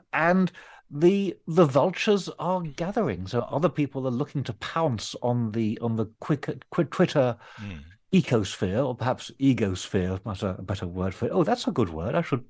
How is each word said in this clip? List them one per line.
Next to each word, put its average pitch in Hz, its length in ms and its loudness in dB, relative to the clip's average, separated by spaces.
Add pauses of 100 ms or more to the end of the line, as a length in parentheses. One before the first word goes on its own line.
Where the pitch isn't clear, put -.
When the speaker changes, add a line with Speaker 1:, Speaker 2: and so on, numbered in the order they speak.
(120)
Speaker 1:
and 175 400 2 (380)
the, 180 460 2 (120)
the 165 180 6
vultures 175 640 2 (100)
are 180 240 -2
gathering. 156 640 -4
So 120 140 -2
other 143 280 0
people 139 380 -2
are 131 60 -2
looking 135 320 -2
to 123 100 -6
pounce 151 680 -2
on 120 300 0
the, 110 280 0
on 113 160 -2
the 110 100 0 (140)
quick, - 280 -2 (220)
quick - 200 0
Twitter 135 460 2 (200)
Speaker 2:
Hmm. 101 220 -12 (340)
Speaker 1:
ecosphere, 113 720 2
or 123 80 -4
perhaps 117 360 -4 (100)
egosphere, 95 840 2
that's 104 200 -8
a, 95 140 0
a - 40 -12
better 92 240 -4
word 92 280 -4
for - 120 -4
it. - 80 -2
Oh, 180 80 4
that's 240 240 0
a 220 60 -2
good 131 180 2
word. 85 240 -4
I 170 80 2
should, 135 280 -2